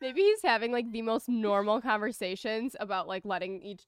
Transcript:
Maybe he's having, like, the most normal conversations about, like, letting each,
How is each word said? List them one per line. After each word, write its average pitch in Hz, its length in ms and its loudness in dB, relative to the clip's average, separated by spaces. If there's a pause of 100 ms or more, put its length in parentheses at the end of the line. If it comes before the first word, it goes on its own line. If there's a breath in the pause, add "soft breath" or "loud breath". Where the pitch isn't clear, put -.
Maybe 262 220 -2
he's 427 200 6
having, 233 300 2
like, 240 180 -2
the 226 120 -6
most 226 260 -2
normal 208 520 2
conversations 220 1000 -2
about, 190 260 -4
like, 190 180 -6
letting 185 380 -4
each, 196 260 -14